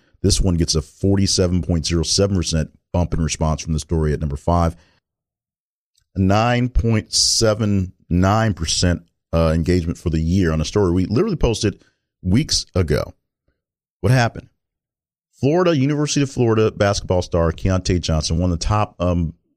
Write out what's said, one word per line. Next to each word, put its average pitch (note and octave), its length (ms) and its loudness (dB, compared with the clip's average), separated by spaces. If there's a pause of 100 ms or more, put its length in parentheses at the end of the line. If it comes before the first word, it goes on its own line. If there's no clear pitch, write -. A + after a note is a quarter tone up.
(220)
This - 200 2
one F2+ 140 0
gets D#2+ 200 0
a D#2 60 -2
forty-seven F#2 800 0
point E2+ 240 -2
zero E2+ 180 0
seven G2 320 0
percent D#2+ 360 -2 (200)
bump F2 220 -2
in D#2+ 80 -2
response D#2 400 -2
from E2 120 -4
the D#2 60 -2
story D#2 320 -2
at C#2+ 80 -2
number C#2+ 180 -4
five. E2+ 380 0 (1400)
Nine A2+ 540 2
point A2+ 440 0
seven G#2 800 0 (160)
nine G2+ 460 2
percent, E2+ 480 -2 (280)
uh, E2 220 2
engagement E2 460 0
for - 100 -6
the D#2+ 100 0
year E2 320 0
on D#2+ 100 0
a D#2 40 -4
story G2 260 0
we F2+ 140 0
literally F3+ 300 -2
posted G#2+ 480 -2 (400)
weeks G2+ 500 0
ago. D2 400 -2 (880)
What G2+ 100 2
happened? B2 380 -2 (840)
Florida, E3+ 420 2
University D3 460 0
of C3+ 80 0
Florida A2 420 2
basketball G2+ 500 0
star E2 320 0
Keontae F#2 480 0
Johnson, D#2+ 380 -2
one F2+ 120 0
of E2 80 -2
the - 60 -4
top, G#2+ 360 -2
um, F2 320 0 (240)